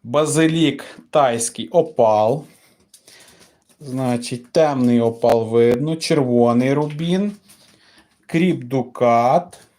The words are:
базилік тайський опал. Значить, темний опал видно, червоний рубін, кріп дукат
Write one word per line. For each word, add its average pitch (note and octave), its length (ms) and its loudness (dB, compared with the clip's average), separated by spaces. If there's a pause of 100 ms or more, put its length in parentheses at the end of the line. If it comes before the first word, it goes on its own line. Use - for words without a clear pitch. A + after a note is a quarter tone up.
базилік D3+ 960 -2 (120)
тайський A#2 580 -2
опал. A#2+ 760 0 (1400)
Значить, B2+ 720 -6
темний B2+ 480 2
опал A#2 480 0
видно, A#2+ 480 2
червоний B2 760 0
рубін, E3 600 -4 (960)
кріп E3 380 -2
дукат B2 960 0 (200)